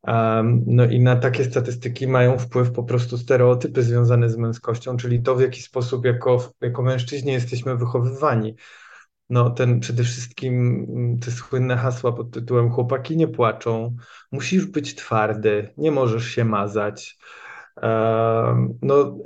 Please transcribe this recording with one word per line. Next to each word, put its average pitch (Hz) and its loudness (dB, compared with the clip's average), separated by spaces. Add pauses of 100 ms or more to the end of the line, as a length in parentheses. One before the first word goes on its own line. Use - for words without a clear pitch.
Em, 113 2
no 123 6
i 123 2
na 123 6
takie 127 2
statystyki 123 -4
mają 127 4
wpływ 123 0
po 120 -4
prostu 120 -2
stereotypy 123 2
związane 120 4
z 113 -2
męskością, 117 -4
czyli 120 0
to, 127 2
w 127 2
jaki 127 0
sposób 120 -4
jako, 123 0
jako 123 -4
mężczyźni 131 -2
jesteśmy 123 -4
wychowywani. 120 -2 (720)
No, 120 4
ten 120 2
przede 120 -2
wszystkim, 123 -2
mm, 120 -2
te 120 -8
słynne 127 -2
hasła 123 -2
pod 117 -8
tytułem 120 0
"Chłopaki 127 -2
nie 160 4
płaczą", 117 -2 (360)
"Musisz 147 0
być - -6
twardy", 107 0
"Nie 151 0
możesz 120 0
się 117 0
mazać". 104 -2 (640)
Em, 113 2
no, 139 2